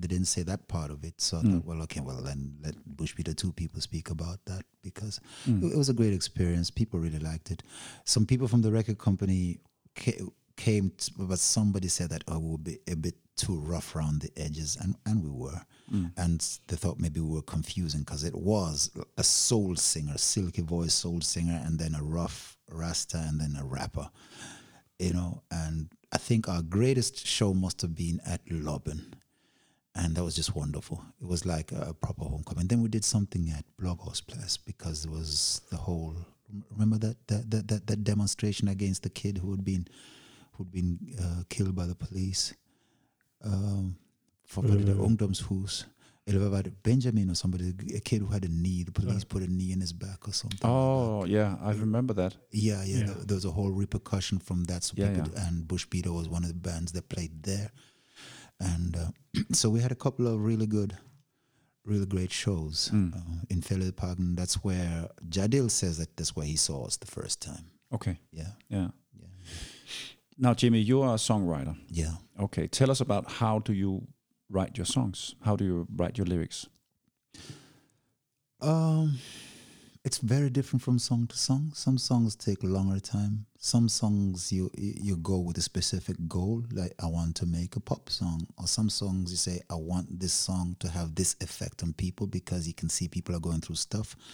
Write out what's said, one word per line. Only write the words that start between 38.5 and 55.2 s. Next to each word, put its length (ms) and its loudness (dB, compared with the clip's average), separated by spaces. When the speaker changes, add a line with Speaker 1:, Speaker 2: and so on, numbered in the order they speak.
Speaker 1:
against 360 0
the 60 -2
kid 280 -2
who 140 -2
had 120 -2
been, 220 0
who'd 200 -10
been, 260 0
uh, 260 -2
killed 280 0
by 100 -2
the 80 -4
police, 580 -4
um, 520 0
for, 180 -4
for 140 4
the 160 6
Speaker 3:
Uh. 140 2
Speaker 1:
Ungdomshus. 800 0
Eller 120 4
hvad 100 2
var 120 2
det? 200 -10
Benjamin 480 4
or 40 0
somebody, 380 0
a 40 -4
kid 200 0
who 120 -2
had 120 0
a 40 -2
knee, 360 2
the 80 -6
police 200 0
Speaker 3:
Yeah. 60 -12
Speaker 1:
put 140 -2
a 40 -2
knee 260 0
in 80 0
his 120 -4
back 360 -10
or 40 -6
something 260 -6
like 40 -4
that. 80 4
Speaker 2:
Oh, 540 4
yeah, 380 4
I 80 0
remember 340 2
that. 220 2
Speaker 1:
Yeah, 340 2
yeah, 140 0
Speaker 3:
Yeah. 80 4
Speaker 1:
there, 200 -6
there 100 2
was 80 -2
a 80 0
whole 180 2
repercussion 680 0
from 240 0
that. 200 -2
So 120 -4
Speaker 2:
Yeah, 180 4
Speaker 1:
people 180 2